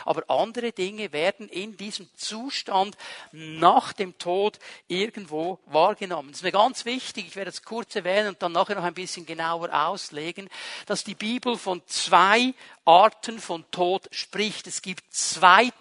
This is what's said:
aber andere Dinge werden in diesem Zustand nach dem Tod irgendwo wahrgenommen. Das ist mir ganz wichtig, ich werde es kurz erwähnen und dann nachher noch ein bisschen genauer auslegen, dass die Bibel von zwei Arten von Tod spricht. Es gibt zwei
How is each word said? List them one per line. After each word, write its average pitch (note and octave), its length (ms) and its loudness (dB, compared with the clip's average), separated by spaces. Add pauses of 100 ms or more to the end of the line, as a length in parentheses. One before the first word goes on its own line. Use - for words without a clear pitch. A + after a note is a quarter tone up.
aber D#3 260 -2
andere A3 420 -2
Dinge G3 400 -6
werden F3+ 360 -2
in G3+ 280 -10
diesem G3 380 -12
Zustand G#3 800 -4 (360)
nach D#3+ 600 4
dem F#3 260 -6
Tod G3 420 -2 (260)
irgendwo F3+ 800 -4
wahrgenommen. E3 640 0
Das D3 80 -16
ist F3 60 -12
mir F3 80 -2
ganz A3 320 2
wichtig, A#3 420 -8
ich D#3+ 100 -18
werde F#3+ 140 -8
es - 140 -16
kurz A3+ 320 -10
erwähnen G3 320 0
und F#3 140 -8
dann F3 100 -2
nachher F#3+ 240 0
noch F3 80 -4
ein F3 100 -4
bisschen F3 320 -12
genauer E3 480 -6
auslegen, E3 720 -4 (380)
dass G3+ 160 -4
die G3 140 -12
Bibel A#3 400 -4
von F3+ 320 -6
zwei G3 680 4 (300)
Arten G#3+ 560 6
von E3 320 -10
Tod F3+ 400 0
spricht. - 560 -6
Es - 120 -8
gibt - 320 -12
zwei F#3 680 6